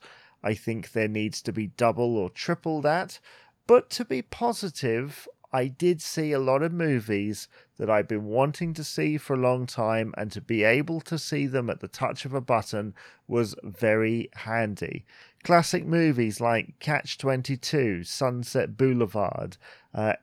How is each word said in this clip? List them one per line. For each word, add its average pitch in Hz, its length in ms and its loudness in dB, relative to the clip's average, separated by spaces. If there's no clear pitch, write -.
I 107 100 0
think 113 380 -6
there 110 160 0
needs 107 340 -4
to 117 100 -4
be 110 160 -4
double 117 500 2
or 92 120 0
triple 165 520 -4
that. 170 380 0
But 247 260 8
to 240 140 -6
be 262 160 -2
positive, 147 1040 -4
I 131 160 0
did 160 340 0
see 156 300 -4
a 143 80 2
lot 135 220 4
of 165 100 0
movies 110 760 0
that 104 120 0
I've 107 180 4
been 107 180 -2
wanting 143 500 0
to 156 80 -8
see 151 340 -2
for - 160 -4
a 131 60 0
long 127 260 2
time, 113 520 -2
and 104 140 -6
to 101 100 -10
be 110 220 2
able 151 380 4
to - 160 -6
see 143 300 -2
them 123 220 0
at - 100 -4
the 98 80 -10
touch - 380 -4
of 131 80 -6
a 139 80 -2
button 110 520 0
was 117 360 0
very 110 680 2
handy. 110 720 -4
Classic 175 420 4
movies 147 560 2
like 117 380 0
Catch - 380 -4
twenty-two, 131 840 0
Sunset 123 720 -2
Boulevard, 110 840 0
uh, 107 300 2